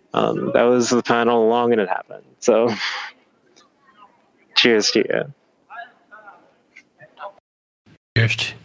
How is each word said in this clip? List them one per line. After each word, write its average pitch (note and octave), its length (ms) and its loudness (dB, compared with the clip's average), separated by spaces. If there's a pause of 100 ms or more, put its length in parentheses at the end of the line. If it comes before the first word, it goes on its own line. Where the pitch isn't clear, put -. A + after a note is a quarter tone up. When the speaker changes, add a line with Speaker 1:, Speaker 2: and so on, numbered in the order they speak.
(160)
Speaker 1:
Um, A2 380 -2
that A#2+ 100 4
was B2 260 2
the A#2+ 140 0
plan A#2 260 0
all A#2+ 140 2
along A#2+ 280 2
and A2+ 100 2
it F#2+ 60 -2
happened. - 380 -10 (140)
So, A2+ 340 2 (840)
<laughs> - 1000 -20
cheers A2 360 2
to A2+ 80 0
you. - 340 -2 (2750)
Speaker 2:
Cheers A2+ 200 0
to, - 160 -8 (120)